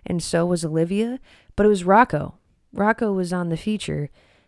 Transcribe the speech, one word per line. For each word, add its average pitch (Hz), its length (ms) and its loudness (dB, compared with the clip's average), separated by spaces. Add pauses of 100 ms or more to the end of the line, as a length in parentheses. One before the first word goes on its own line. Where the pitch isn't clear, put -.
and 175 200 -4
so 170 240 0
was 175 180 -2
Olivia, 190 540 -2 (360)
but 208 120 4
it - 20 6
was 196 140 2
Rocco. 190 560 2 (320)
Rocco 214 420 0
was 185 180 -2
on 180 180 -2
the 165 80 -2
feature 151 520 -6 (380)